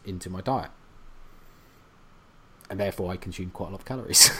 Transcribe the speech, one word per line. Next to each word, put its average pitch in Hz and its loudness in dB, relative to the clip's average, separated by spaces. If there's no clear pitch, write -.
into 92 -8
my 92 -6
diet. 127 0
And 95 -6
therefore 98 0
I 92 -4
consumed 92 -8
quite 87 -8
a 95 -8
lot 95 -10
of - -16
calories. - 6